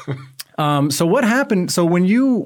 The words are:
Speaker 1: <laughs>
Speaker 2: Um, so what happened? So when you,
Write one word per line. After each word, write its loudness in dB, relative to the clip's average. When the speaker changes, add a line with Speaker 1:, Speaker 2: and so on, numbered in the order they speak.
Speaker 1:
<laughs> -18
Speaker 2:
Um, 0
so -2
what 2
happened? 0
So 0
when 2
you, 2